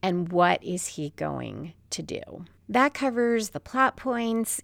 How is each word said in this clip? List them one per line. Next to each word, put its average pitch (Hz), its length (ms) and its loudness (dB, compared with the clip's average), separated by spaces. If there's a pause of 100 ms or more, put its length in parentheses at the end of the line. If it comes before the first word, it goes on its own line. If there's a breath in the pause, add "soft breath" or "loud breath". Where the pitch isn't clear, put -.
and 180 300 0
what 175 320 4
is 175 260 -4
he 151 280 -6
going 135 560 -6 (160)
to - 140 -6
do? - 420 -10 (240)
That 254 240 4
covers 233 560 0
the - 100 -8
plot - 380 0
points 233 680 -2